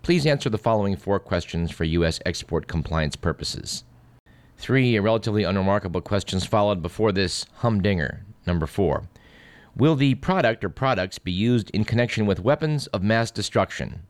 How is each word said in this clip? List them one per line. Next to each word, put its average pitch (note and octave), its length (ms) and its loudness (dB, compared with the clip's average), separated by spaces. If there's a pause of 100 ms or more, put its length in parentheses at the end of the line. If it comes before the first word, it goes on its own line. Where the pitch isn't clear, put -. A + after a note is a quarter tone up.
please E3+ 240 2
answer C#3+ 240 2
the G#2+ 80 -2
following G2+ 360 2
four G2 240 -2
questions E2+ 520 -4
for - 120 -4
U E2 220 2
S D#2+ 220 -2
export E2 400 -4
compliance D#2+ 480 -2
purposes." - 680 -6 (720)
Three B2 440 2
relatively G#2+ 440 2
unremarkable F#2+ 580 0
questions F#2+ 440 -2
followed G#2 380 2
before G#2+ 280 0
this F#2 440 -2
humdinger. G2 680 0 (220)
Number E2+ 220 0
four, E2 380 0 (680)
will D#3 200 4
the C3+ 180 2
product C3+ 500 0
or F#2+ 60 -2
products G2+ 480 -2
be - 140 -6
used A2 400 0
in G#2+ 140 0
connection A2+ 420 0
with F#2 120 0
weapons D3 480 0
of G2 140 -4
mass A2 300 2
destruction - 800 -4